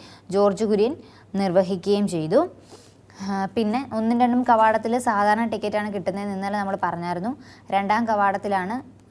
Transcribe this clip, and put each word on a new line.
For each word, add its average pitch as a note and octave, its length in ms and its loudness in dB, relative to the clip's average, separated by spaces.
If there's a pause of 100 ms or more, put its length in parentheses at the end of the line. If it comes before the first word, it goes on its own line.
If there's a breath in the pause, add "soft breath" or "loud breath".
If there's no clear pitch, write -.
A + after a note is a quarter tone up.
(300 loud breath)
ജോർജ് G3+ 340 2
കുര്യൻ G#3+ 320 2 (380 loud breath)
നിർവഹിക്കുകയും G3 720 0
ചെയ്തു. F3+ 400 0 (720 loud breath)
ആ, G3 340 -4
പിന്നെ A#3 400 -2
ഒന്നും A3+ 260 0
രണ്ടും B3 220 2
കവാടത്തിൽ A3 560 4
സാധാരണ G#3+ 460 2
ടിക്കറ്റാണ് G#3 500 -4
കിട്ടുന്നതെന്ന് G3 400 -4
ഇന്നലെ G3 240 -4
നമ്മൾ G3 240 -4
പറഞ്ഞായിരുന്നു. F3 540 -4 (340 loud breath)
രണ്ടാം G#3+ 380 0
കവാടത്തിലാണ്, G3+ 920 -2 (100)